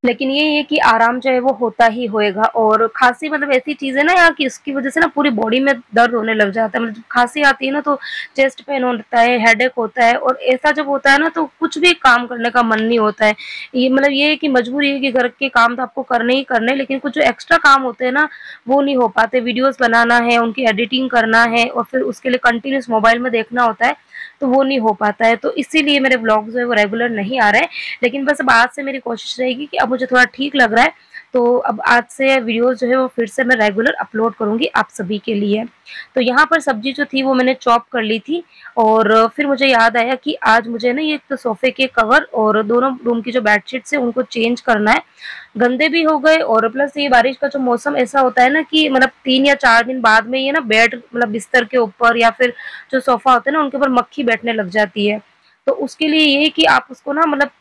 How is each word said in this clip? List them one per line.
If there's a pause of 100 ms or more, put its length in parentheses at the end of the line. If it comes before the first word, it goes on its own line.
लेकिन
ये
है
कि
आराम
जो
है
वो
होता
ही
होएगा। (120)
और (100)
खांसी
मतलब
ऐसी
चीज़
है
ना
यार
कि
इसकी
वजह
से
ना
पूरी
body
में (220)
दर्द
होने
लग
जाता
है।
मतलब
जब
खांसी
आती
है
ना
तो (420)
chest
pain
होता
है,
headache
होता
है,
और
ऐसा
जब
होता
है
ना
तो (160)
कुछ
भी
काम
करने
का
मन
नहीं
होता
है। (400)
ये
मतलब
ये
है
कि
मजबूरी
है
कि
घर
के
काम
तो
आपको
करने
ही
करने
हैं,
लेकिन
कुछ
जो
extra
काम
होते
हैं
ना (400)
वो
नहीं
हो
पाते।
Videos
बनाना
है,
उनकी
editing
करना
है
और
फिर
उसके
लिए
continuous
mobile
में
देखना
होता
है, (440)
तो
वो
नहीं
हो
पाता
है।
तो
इसीलिए
मेरे
व्लॉग
जो
है
वो
रेगुलर
नहीं
आ
रहे
हैं। (340)
लेकिन
बस
अब
आज
से
मेरी
कोशिश
रहेगी
कि
अब
मुझे
थोड़ा
ठीक
लग
रहा
है (420)
तो (160)
अब
आज
से
videos
जो
है
वो
फिर
से
मैं
regular
upload
करूँगी (100)
आप
सभी
के
लिए। (500)
तो
यहाँ
पर
सब्ज़ी
जो
थी
वो
मैंने
chop
कर
ली
थी (340)
और (160)
फिर
मुझे
याद
आया
कि (120)
आज
मुझे
ना
ये
एक (100)
तो
sofa
के
cover
और
दोनों (100)
room
की
जो
बेडशीट्स
है
उनको
change
करना
है, (540)
गंदे
भी
हो
गए
और
plus
ये
बारिश
का
जो
मौसम
ऐसा
होता
है
ना
कि
मतलब (140)
तीन
या
चार
दिन
बाद
में
ये
ना
bed
मतलब
बिस्तर
के
ऊपर
या
फिर (400)
जो
sofa
होता
है
ना
उनके
ऊपर
मक्खी
बैठने
लग
जाती
है। (460)
तो
उसके
लिए (120)
ये
कि
आप
उसको
ना
मतलब (100)